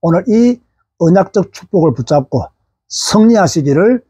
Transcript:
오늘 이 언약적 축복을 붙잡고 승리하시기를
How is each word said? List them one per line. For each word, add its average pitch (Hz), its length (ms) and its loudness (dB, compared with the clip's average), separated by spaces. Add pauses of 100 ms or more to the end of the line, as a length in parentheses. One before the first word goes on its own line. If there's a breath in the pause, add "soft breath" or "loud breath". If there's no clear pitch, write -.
오늘 170 280 0
이 240 320 0 (380)
언약적 185 540 0
축복을 160 420 -2
붙잡고 131 500 -4 (440)
승리하시기를 208 1200 0